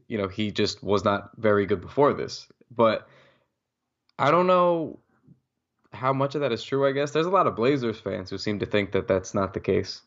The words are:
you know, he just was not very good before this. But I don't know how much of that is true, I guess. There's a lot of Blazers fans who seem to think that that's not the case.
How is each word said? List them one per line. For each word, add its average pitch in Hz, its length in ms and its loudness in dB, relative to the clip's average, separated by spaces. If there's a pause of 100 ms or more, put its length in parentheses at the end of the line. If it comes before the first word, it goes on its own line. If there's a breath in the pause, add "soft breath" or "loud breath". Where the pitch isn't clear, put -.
you 117 100 -4
know, 98 100 -2
he 104 220 -4
just - 320 -2
was 98 220 0
not 101 320 0
very 104 300 2
good 95 140 -2
before 127 320 2
this. 73 340 -8 (240)
But 113 380 2 (1080 soft breath)
I 135 120 2
don't 175 160 4
know 175 520 2 (920)
how 131 200 0
much 135 220 0
of 147 80 -2
that 127 100 0
is 110 100 -4
true, 139 240 0
I 139 60 2
guess. 139 200 -2
There's 160 140 0
a 180 40 -4
lot 185 160 4
of 98 100 -2
Blazers 120 440 0
fans 98 280 -6
who 98 100 -8
seem 104 200 -4
to 92 80 -2
think 101 260 -2
that 95 160 -2
that's 95 260 0
not 98 200 -2
the 90 60 -4
case. - 460 -2